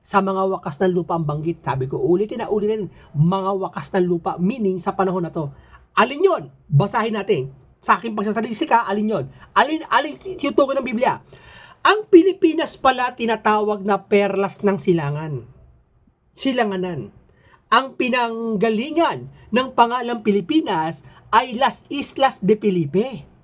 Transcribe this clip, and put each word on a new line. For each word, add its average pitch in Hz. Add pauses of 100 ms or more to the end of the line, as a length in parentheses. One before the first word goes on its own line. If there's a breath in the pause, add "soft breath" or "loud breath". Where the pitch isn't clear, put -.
Sa 196
mga 190
wakas -
ng 185
lupa 175
ang 151
banggit. 156
Sabi 131
ko, 131
ulitin 202
na -
ulitin. 208 (240 soft breath)
Mga 190
wakas 170
ng 180
lupa. 170
Meaning, 190
sa 190
panahon 190
na 165
to. 147 (400 soft breath)
Alin 269
yon? 311 (220)
Basahin 208
natin. 190 (280)
Sa 214
aking 220
pagsasaliksik, 220
ha? 233
Alin 208
yon? 175 (320 loud breath)
Alin, 302
alin 277 (240)
tinutukoy 277
ng 269
Biblia? 233 (640 loud breath)
Ang 415
Pilipinas 330
pala 254
tinatawag 214
na 196
perlas 196
ng 196
silangan. 151 (960)
Silanganan. 196 (640 soft breath)
Ang 262
pinanggalingan 226 (160 soft breath)
ng 254
pangalang 240
Pilipinas 196 (320 soft breath)
ay 240
Las -
Islas 269
de 196
Felipe. 190 (180)